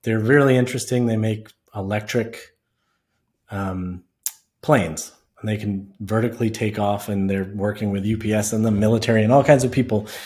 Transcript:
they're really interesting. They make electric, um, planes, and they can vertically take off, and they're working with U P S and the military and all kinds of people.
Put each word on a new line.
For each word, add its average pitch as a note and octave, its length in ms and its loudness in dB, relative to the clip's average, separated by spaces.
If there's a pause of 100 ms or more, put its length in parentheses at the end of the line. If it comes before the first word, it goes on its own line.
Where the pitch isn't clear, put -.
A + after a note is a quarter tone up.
they're A2 180 0
really C3+ 360 4
interesting. B2+ 500 0
They A2 120 0
make A2 340 -4 (220)
electric, G#2+ 840 -6 (960)
um, F#2 540 -6 (580)
planes, F#2 500 0 (280)
and A2 80 -6
they G#2+ 100 -2
can G2 420 -6
vertically A2 480 -2
take G#2+ 300 -4
off, G#2 320 -2
and G2 180 0
they're G2 260 -2
working G#2 360 -2
with G2 160 -2
U A2+ 100 0
P G#2+ 160 -2
S G#2 200 0
and A2 120 0
the A2+ 60 2
military A2 540 2
and A2+ 80 4
all C3+ 120 6
kinds C#3 200 6
of B2+ 60 0
people. A2 360 0 (200)